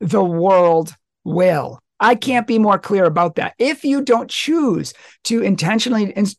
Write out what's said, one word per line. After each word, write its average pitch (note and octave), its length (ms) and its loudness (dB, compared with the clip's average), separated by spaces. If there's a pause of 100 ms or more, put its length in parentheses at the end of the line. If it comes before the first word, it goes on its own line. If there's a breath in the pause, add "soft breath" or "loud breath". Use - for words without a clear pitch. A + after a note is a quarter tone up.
the G3 240 0
world E3+ 680 2 (300)
will. D#3+ 560 -2 (200)
I A3+ 140 4
can't A#3+ 320 -2
be A3+ 140 0
more G#3 180 2
clear G3 280 0
about E3 280 0
that. - 240 -6
If C#4+ 260 -2
you C#4 180 0
don't A#3+ 280 0
choose C4 640 -2 (300 loud breath)
to A#3 180 -2
intentionally G#3 680 0
in-, G3 160 -2 (100)